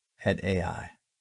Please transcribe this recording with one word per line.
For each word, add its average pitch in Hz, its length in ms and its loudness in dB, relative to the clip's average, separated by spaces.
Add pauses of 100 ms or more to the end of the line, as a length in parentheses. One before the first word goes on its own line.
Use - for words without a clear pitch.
(240)
at 98 180 2
Ai. 90 480 0 (300)